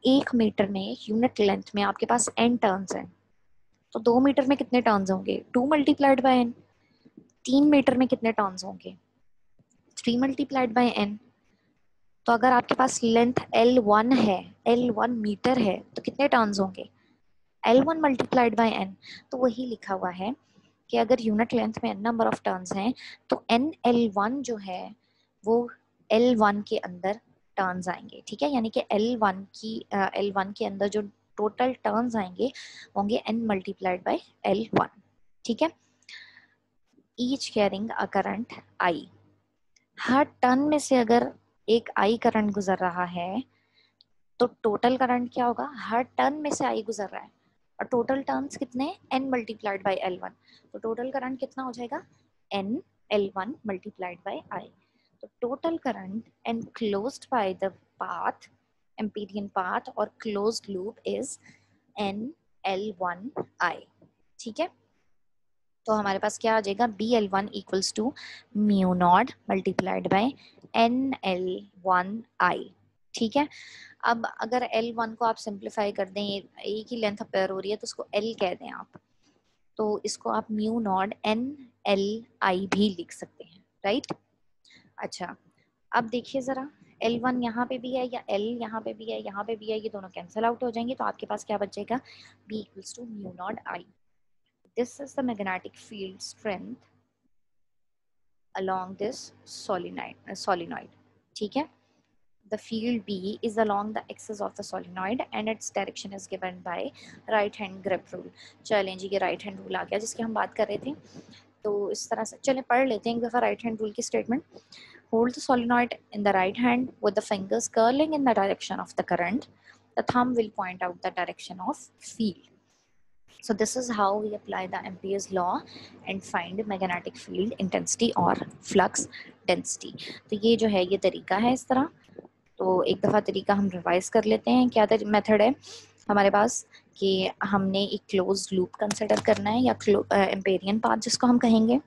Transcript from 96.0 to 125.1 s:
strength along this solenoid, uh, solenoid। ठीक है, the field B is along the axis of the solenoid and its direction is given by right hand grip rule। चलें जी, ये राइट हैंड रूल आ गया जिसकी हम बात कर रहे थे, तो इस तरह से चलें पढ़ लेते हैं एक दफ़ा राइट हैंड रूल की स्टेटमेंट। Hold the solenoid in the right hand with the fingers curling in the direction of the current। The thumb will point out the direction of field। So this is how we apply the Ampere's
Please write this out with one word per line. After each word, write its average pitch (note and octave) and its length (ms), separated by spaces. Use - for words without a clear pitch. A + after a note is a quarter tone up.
strength G3+ 540
along F#3+ 360
this - 360
solenoid, - 840
uh, - 120
solenoid। E3+ 420
ठीक G#3+ 220
है, D4+ 120
the G#3 100
field A3+ 460
B G3 360
is A3 220
along G#3 260
the G#3+ 180
axis G#3 300
of F#3+ 140
the G3+ 80
solenoid F#3 460
and G#3+ 380
its - 200
direction G3 360
is G3 200
given F#3 340
by F3+ 240
right G#3+ 320
hand F#3+ 260
grip F#3 260
rule। F3+ 160
चलें F#3+ 320
जी, F#3+ 100
ये G3 100
राइट F3+ 260
हैंड G3 160
रूल - 160
आ F3+ 80
गया F#3+ 160
जिसकी A3+ 240
हम A3+ 100
बात G3+ 200
कर G#3+ 140
रहे G#3 100
थे, C#4 180
तो G3+ 280
इस - 180
तरह A3 140
से - 140
चलें C4 260
पढ़ C4 240
लेते A3+ 220
हैं A#3 80
एक A#3 60
दफ़ा A#3+ 160
राइट G#3+ 260
हैंड A3+ 160
रूल A3 100
की A3+ 100
स्टेटमेंट। A#3 420
Hold A#3+ 200
the - 120
solenoid A#3+ 460
in G#3 60
the G3+ 120
right F#3+ 300
hand B3 220
with G3+ 100
the G#3+ 140
fingers G3+ 480
curling C#4 360
in C#4+ 120
the A#3 100
direction G3 500
of - 100
the F3+ 160
current। F3 300
The - 100
thumb B3 260
will A3 140
point F#3 320
out F3+ 240
the F#3 120
direction F3+ 420
of D4+ 80
field। - 500
So A3 160
this G#3+ 160
is A#3+ 220
how G3+ 240
we G#3+ 60
apply F#3+ 420
the F#3+ 200
Ampere's G3 400